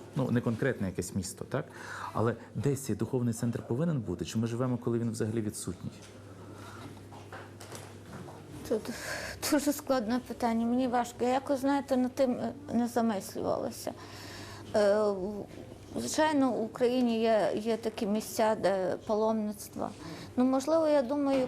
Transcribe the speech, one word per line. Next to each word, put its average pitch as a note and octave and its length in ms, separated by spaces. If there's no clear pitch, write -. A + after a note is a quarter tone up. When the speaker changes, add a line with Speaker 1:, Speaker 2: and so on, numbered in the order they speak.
Speaker 1:
ну, B2 140
не A#2+ 100
конкретне A#2 460
якесь F2+ 280
місто, - 300
так? C#3 200
Але A2 220
десь C3+ 260
цей G#2+ 160
духовний A#2+ 380
центр A#2+ 320
повинен D3 340
бути, F2+ 240
чи F#2+ 140
ми A#2 80
живемо, A#2+ 320
коли A#2 200
він A#2 120
взагалі A2 300
відсутній? - 500
Speaker 2:
Тут A3 140
дуже C#4+ 220
складне B3 560
питання, A#3 380
мені B3 220
важко. A#3+ 360
Я B3 40
якось, C4 320
знаєте, C#4 360
над B3+ 180
тим, C4 180
е, A#3 200
не A#3 160
замислювалася. - 1040
Е, G#3 260
в-, G3+ 420
звичайно, C4+ 540
в G#3+ 120
Україні A#3+ 580
є, A3 360
є A3 200
такі A3 300
місця, G#3+ 560
де F#3 340
паломництво. G#3+ 840
Ну, B3 80
можливо, D4+ 440
я D4 140
думаю, C4+ 460